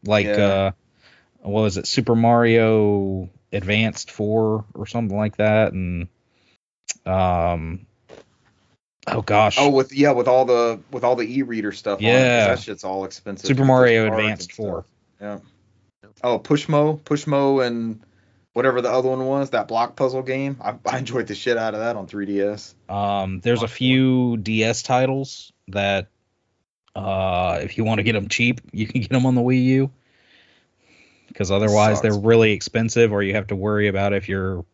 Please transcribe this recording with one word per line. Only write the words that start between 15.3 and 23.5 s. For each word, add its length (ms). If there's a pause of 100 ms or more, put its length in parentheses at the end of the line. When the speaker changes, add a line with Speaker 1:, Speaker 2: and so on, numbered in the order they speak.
Speaker 2:
Oh, 160
Pushmo, 640
Pushmo 640
and 340 (540)
whatever 280
the 100
other 180
one 160
was, 260
that 160
block 280
puzzle 280
game. 380
I, 140 (100)
I 140
enjoyed 280
the 80
shit 220
out 160
of 80
that 140
on 120
three 180
D 160
S. 340 (140)
Speaker 1:
Um, 520
there's 180